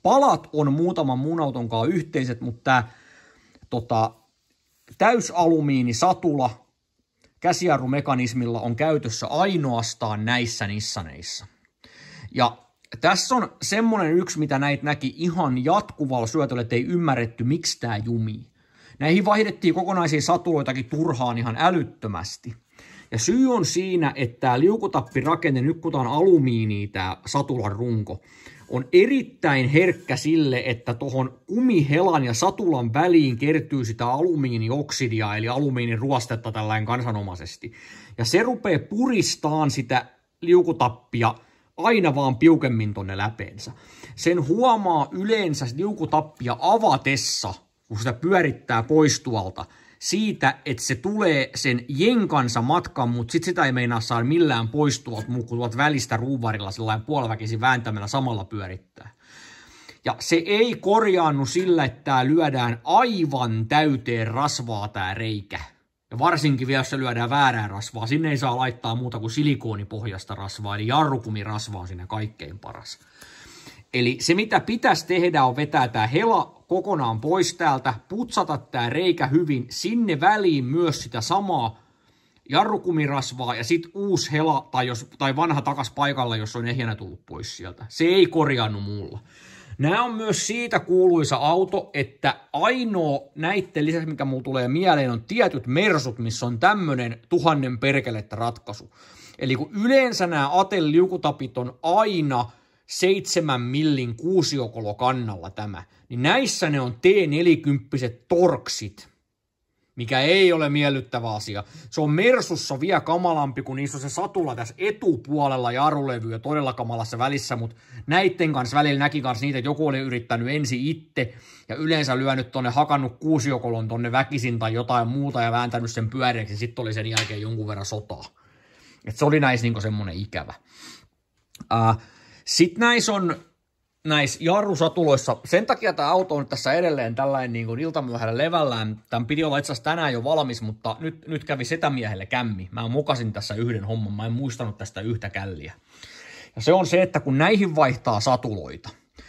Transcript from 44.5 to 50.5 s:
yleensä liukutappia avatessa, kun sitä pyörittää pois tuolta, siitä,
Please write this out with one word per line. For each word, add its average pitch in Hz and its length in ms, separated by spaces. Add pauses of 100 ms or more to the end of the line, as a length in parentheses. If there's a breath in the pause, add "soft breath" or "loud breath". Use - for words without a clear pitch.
yleensä 190 540 (100)
liukutappia 156 840
avatessa, 139 920 (340)
kun 110 100
sitä 110 160
pyörittää 147 680
pois 156 360
tuolta, 104 460 (340 soft breath)
siitä, 175 640